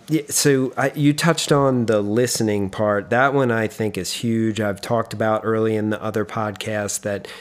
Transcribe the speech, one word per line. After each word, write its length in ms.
yeah, 200
so 480
I, 180
you 180
touched 400
on 340
the 160
listening 680
part. 400
That 240
one 160
I 160
think 300
is 160
huge. 480
I've 200
talked 340
about 300
early 300
in 160
the 120
other 240
podcast 760
that 240